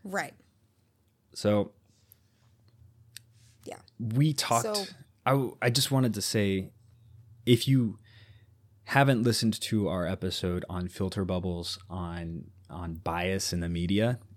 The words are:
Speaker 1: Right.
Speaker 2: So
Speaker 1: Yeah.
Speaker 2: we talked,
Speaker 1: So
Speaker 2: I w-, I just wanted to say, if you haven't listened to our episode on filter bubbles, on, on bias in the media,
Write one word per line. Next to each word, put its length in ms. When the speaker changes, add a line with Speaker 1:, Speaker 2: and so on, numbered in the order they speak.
Speaker 1:
Right. 300
Speaker 2:
So 380
Speaker 1:
Yeah. 140
Speaker 2:
we 340
talked, 300
Speaker 1:
So 220
Speaker 2:
I 60
w-, 300
I 80
just 220
wanted 220
to 80
say, 480
if 220
you 320
haven't 380
listened 360
to 300
our 180
episode 640
on 180
filter 380
bubbles, 520
on, 560
on 260
bias 580
in 60
the 100
media, 500